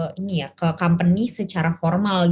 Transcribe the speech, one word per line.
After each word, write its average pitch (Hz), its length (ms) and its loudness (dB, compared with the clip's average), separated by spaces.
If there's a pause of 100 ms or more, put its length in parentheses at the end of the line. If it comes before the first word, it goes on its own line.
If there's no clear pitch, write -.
(200)
ini 185 240 -2
ya, 135 80 -12
ke - 240 -2
company 180 560 2
secara 170 480 -4
formal 180 520 0